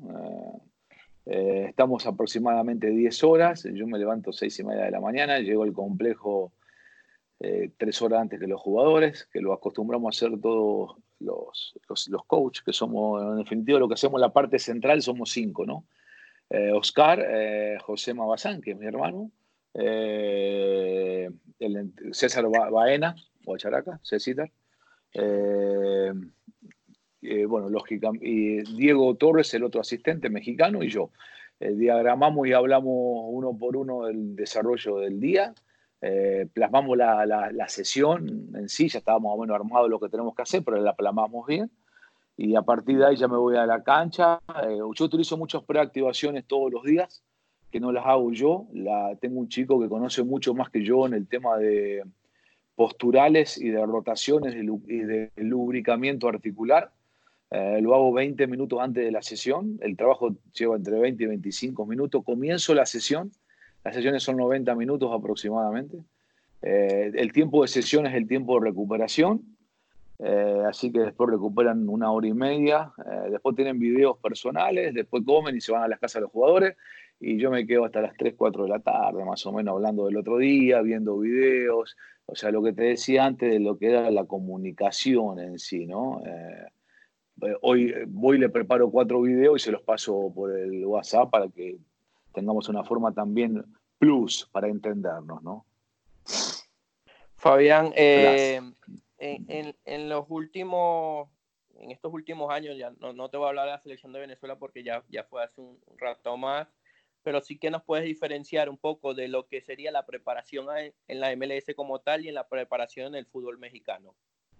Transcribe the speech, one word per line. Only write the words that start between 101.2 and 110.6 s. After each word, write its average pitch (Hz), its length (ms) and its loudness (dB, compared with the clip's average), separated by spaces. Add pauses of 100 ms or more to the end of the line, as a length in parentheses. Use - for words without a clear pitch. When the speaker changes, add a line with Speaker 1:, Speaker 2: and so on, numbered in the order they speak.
Speaker 2:
en 113 100 -18
estos 160 240 -12
últimos 156 380 -8
años, 147 260 -8
ya 123 220 -14
no, 127 140 -14
no 127 160 -12
te 143 80 -10
voy 143 100 -2
a - 20 0
hablar 139 160 -4
de 143 60 -6
la 143 100 -12
selección 131 320 -20
de 135 60 -14
Venezuela 135 380 -16
porque 127 260 -18
ya, 120 260 -8
ya 107 140 -12
fue 123 200 -10
hace 120 180 -16
un, 127 260 -20
un - 100 -20
rato 120 400 -8
más, 139 300 -6 (560)
pero 143 180 -4
sí 147 160 -18
que 156 120 -4
nos 160 140 -8
puedes 160 220 -4
diferenciar 151 640 -6
un 139 80 -16
poco 151 360 -6
de 131 140 -8
lo 127 200 -6
que 131 140 -12
sería 143 300 -12
la 139 140 -4
preparación 127 640 -12